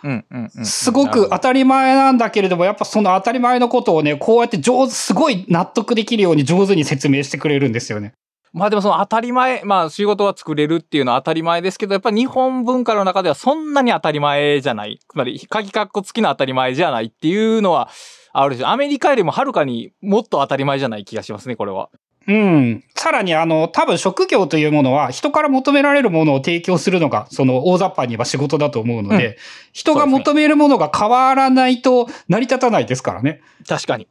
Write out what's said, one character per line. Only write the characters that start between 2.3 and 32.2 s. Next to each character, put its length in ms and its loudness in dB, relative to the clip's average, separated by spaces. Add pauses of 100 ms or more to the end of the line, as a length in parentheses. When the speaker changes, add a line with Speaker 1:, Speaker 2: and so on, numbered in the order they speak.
Speaker 2:
け 120 0
れ 60 0
ど 80 2
も、 80 2
Speaker 1:
な 60 2
る 40 -4
ほ 40 -10
ど。 60 -2
Speaker 2:
や 20 -4
っ 40 -14
ぱ 20 -12
そ 100 2
の 120 4
当 60 2
た 120 -2
り 60 -2
前 220 2
の 80 2
こ 140 0
と 120 2
を 80 2
ね、 140 0
こ 220 2
う 20 6
や 60 2
っ 20 -10
て 100 -4
上 280 2
手、 60 -6
す 220 -4
ご 160 2
い 180 -4
納 180 2
得 280 -2
で 100 0
き 120 -2
る 80 2
よ 80 4
う 20 4
に 100 2
上 220 2
手 80 2
に 100 2
説 240 -2
明 140 2
し 80 -8
て 80 -8
く 100 -4
れ 120 2
る 80 2
ん 40 -2
で 60 -4
す 140 -10
よ 80 -8
ね。 140 -14 (380)
Speaker 1:
ま 140 -4
あ 40 0
で 60 0
も 60 0
そ 60 0
の 100 2
当 80 0
た 140 -2
り 120 -6
前、 320 0
ま 200 0
あ 60 -6
仕 140 -4
事 200 0
は 120 0
作 180 -10
れ 140 0
る 80 0
っ 60 -4
て 160 -4
い 20 2
う 40 0
の 80 0
は 80 0
当 60 -10
た 60 -2
り 100 -2
前 200 -2
で 80 -2
す 80 -18
け 80 -6
ど、 80 -2
や 40 -2
っ 40 -6
ぱ 80 0
日 160 0
本 380 -2
文 200 -2
化 100 0
の 100 0
中 180 0
で 60 0
は 60 0
そ 200 -2
ん 180 -6
な 80 2
に 120 2
当 80 0
た 100 -2
り 100 -2
前 400 2
じ 80 -4
ゃ 60 -2
な 120 -8
い。 220 -14
つ 60 -20
ま 100 -2
り、 240 -8
鍵 220 -6
括 180 -4
弧 140 -6
付 180 -8
き 20 0
の 60 2
当 80 -2
た 80 0
り 80 -4
前 220 -2
じ 100 0
ゃ 60 0
な 100 -4
い 60 -4
っ 40 -14
て 180 -6
い 300 0
う 40 0
の 100 2
は 160 0 (440)
あ 140 2
る 100 -2
し、 80 -4
ア 120 0
メ 120 -2
リ 100 -2
カ 120 0
よ 60 2
り 60 0
も 100 0
は 100 -2
る 100 -4
か 120 0
に 280 -8 (100)
も 180 2
っ 40 -12
と 160 -2
当 60 0
た 100 -2
り 100 -2
前 120 -2
じ 60 -4
ゃ 60 -4
な 80 -10
い 60 -16
気 120 -12
が 60 -6
し 100 -14
ま 60 -12
す 100 -14
ね、 80 -8
こ 80 -6
れ 80 -6
は。 160 -10 (400)
Speaker 2:
う 40 0
ん。 520 2 (100)
さ 160 -4
ら 120 0
に 120 0
あ 120 2
の、 220 0
多 180 0
分 100 0
職 300 -2
業 200 2
と 120 0
い 80 2
う 60 2
も 100 2
の 100 2
は 180 0
人 220 -4
か 100 0
ら 60 0
求 240 0
め 100 4
ら 120 2
れ 80 4
る 80 2
も 160 2
の 80 4
を 20 2
提 240 -2
供 160 0
す 140 0
る 100 0
の 80 2
が、 220 -4
そ 160 0
の 200 2
大 120 4
雑 100 0
把 140 -4
に 80 -4
言 60 -6
え 20 -10
ば 80 -2
仕 100 -6
事 220 -2
だ 100 2
と 120 -4
思 180 -2
う 40 -6
の 140 0
で、 100 2
Speaker 1:
う 40 -4
ん。 60 -18 (360)
Speaker 2:
人 220 -2
が 100 2
求 300 2
め 120 4
る 100 4
も 120 4
の 80 4
が 180 0
変 140 0
わ 260 4
ら 140 4
な 200 4
い 120 0
と 260 4 (220)